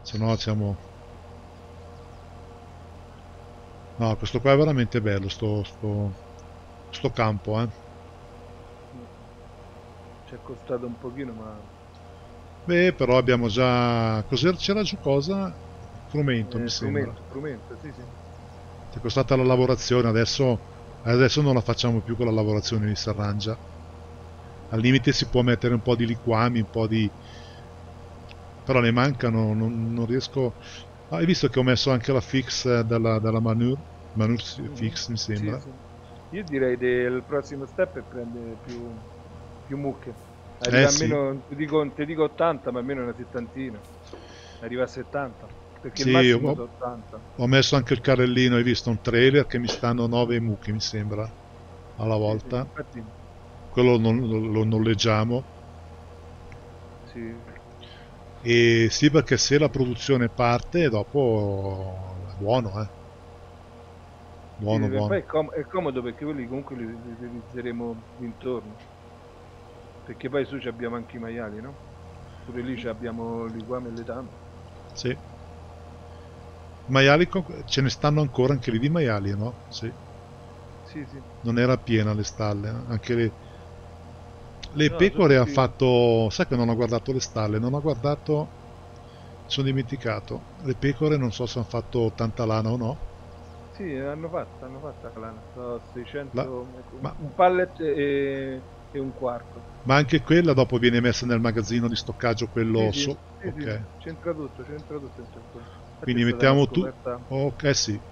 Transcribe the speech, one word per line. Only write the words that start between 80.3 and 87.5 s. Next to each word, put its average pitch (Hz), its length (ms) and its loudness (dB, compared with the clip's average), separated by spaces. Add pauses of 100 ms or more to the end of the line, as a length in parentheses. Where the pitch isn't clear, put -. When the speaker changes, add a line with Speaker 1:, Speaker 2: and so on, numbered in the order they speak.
Speaker 2:
Sì, 147 220 -12
sì. 135 180 -16 (180)
Speaker 1:
Non 117 180 2
era 123 180 6
piena 107 380 2
le 107 80 -2
stalle, 104 460 -4
eh? 117 180 -8
Anche 120 260 -2
le, 117 220 2 (1400)
le 147 140 4
Speaker 2:
No, 160 120 0
Speaker 1:
pecore 175 380 8
Speaker 2:
sono - 0 -
Speaker 1:
han 127 80 8
Speaker 2:
più 139 120 0
Speaker 1:
fatto, 120 720 6
sai - 180 0
che 127 100 0
non 120 100 2
ho 117 80 2
guardato 120 380 0
le 131 80 -2
stalle, 107 380 -2